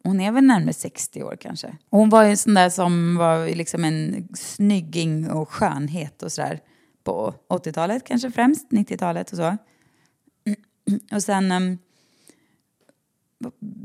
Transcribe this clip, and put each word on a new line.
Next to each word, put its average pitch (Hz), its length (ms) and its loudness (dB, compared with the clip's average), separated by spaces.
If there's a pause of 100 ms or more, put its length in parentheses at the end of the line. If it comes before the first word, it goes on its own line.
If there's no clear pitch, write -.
hon 190 160 0
är 202 120 0
väl 269 120 6
närmare 170 280 6
sextio - 500 -10
år - 180 -10
kanske. - 360 -14 (140)
Och 202 80 6
hon 214 120 8
var 220 140 8
ju 208 60 6
en 208 60 2
sån 208 180 2
där 180 160 6
som 175 460 0
var 165 300 2
liksom 165 380 -4
en 156 500 -4
snygging 165 960 -2
och 156 200 -4
skönhet 151 720 -4
och 160 100 -8
sådär 151 280 -6 (440)
på 95 300 -4 (140)
åttiotalet 175 580 -4
kanske 247 240 -4
främst, 247 420 0
nittiotalet 180 580 -4
och 180 60 -10
så. 170 200 -2 (640)
<clears throat> - 920 -6
Och 208 100 -2
sen, 190 300 0
ehm, 185 260 -2 (2000)